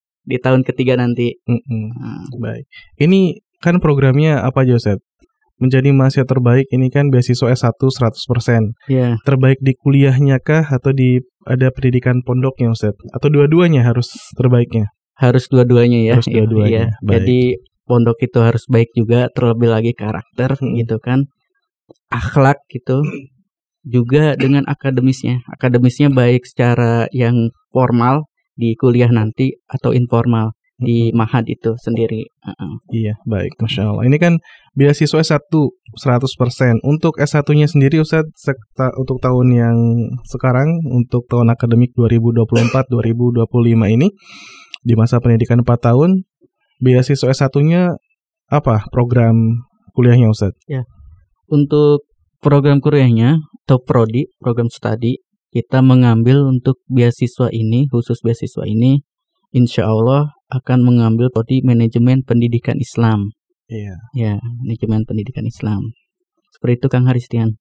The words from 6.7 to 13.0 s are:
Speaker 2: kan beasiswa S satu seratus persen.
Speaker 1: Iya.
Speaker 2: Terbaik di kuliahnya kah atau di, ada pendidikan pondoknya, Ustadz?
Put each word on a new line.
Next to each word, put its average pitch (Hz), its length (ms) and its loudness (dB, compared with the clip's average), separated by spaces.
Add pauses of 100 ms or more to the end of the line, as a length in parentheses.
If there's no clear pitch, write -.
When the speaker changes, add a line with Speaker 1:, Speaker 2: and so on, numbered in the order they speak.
Speaker 2:
kan 143 160 0
beasiswa 123 400 0
S 123 160 -2
satu 127 240 0
seratus 120 400 -4
persen. 117 480 -2 (100)
Speaker 1:
Iya. 123 380 0
Speaker 2:
Terbaik 131 340 2
di 135 160 -2
kuliahnya 139 640 2
kah 156 300 0
atau 135 240 -2
di, 127 260 2 (260)
ada 131 280 0
pendidikan 127 500 0
pondoknya, 123 480 -2
Ustadz? 110 300 -4 (100)